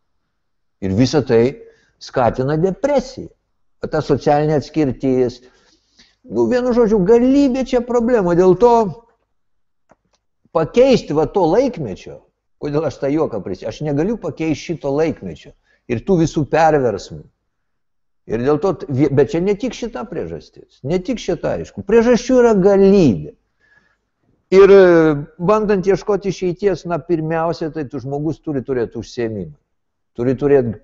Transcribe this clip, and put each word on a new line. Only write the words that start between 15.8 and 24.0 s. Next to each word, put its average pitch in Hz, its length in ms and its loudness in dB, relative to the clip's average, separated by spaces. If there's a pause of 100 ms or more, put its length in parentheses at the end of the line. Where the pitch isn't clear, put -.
ir 117 160 -4
tų 180 160 2
visų 156 280 -2
perversmų. 147 760 0 (1040)
Ir 113 140 -4
dėl 147 180 0
to, 190 160 0
t-, - 100 -16
vie-, 143 220 0
bet 139 220 2
čia 170 100 -2
ne 202 160 0
tik 254 160 -6
šita 240 320 -10
priežastis, 85 800 -14
ne 180 160 -2
tik 214 160 -6
šita, 156 400 -6
aišku, - 280 -12
priežasčių 233 520 2
yra 240 160 4
galybė. 190 800 4 (1160)